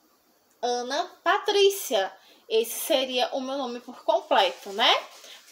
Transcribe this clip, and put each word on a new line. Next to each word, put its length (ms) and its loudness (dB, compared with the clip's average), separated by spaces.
Ana 440 -2
Patrícia. 880 2
Esse 320 -2
seria 540 0
o 60 -4
meu 160 -6
nome 240 -6
por 240 -20
completo, 680 0
né? 200 2